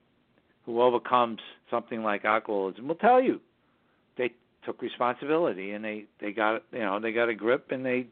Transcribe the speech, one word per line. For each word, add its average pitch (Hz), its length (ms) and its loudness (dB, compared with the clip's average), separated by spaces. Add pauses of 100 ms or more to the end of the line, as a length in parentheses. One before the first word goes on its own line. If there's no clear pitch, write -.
(680)
who 117 160 0
overcomes 120 560 4 (320)
something 117 320 -4
like 101 220 -2
alcoholism 107 640 -2
will 165 80 -4
tell 247 260 6
you 233 180 0 (760)
they 123 140 -2 (320)
took - 180 -8
responsibility 123 880 -2
and 107 140 -10
they, 107 200 -8 (160)
they 104 120 -6
got, 110 300 0 (100)
you 123 80 -8
know, 101 200 0
they 113 120 -2
got 117 160 2
a 117 60 -2
grip 117 360 0
and 131 140 -4
they 127 280 -2